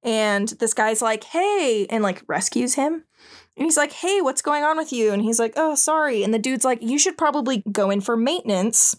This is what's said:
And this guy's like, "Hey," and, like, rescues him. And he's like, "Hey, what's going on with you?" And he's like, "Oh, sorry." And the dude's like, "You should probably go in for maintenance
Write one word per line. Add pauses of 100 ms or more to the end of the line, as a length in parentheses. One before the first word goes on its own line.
And (120)
this
guy's
like,
"Hey,"
and,
like,
rescues
him. (520)
And
he's
like,
"Hey,
what's
going
on
with
you?"
And
he's
like,
"Oh,
sorry."
And
the
dude's
like,
"You
should
probably (100)
go
in
for
maintenance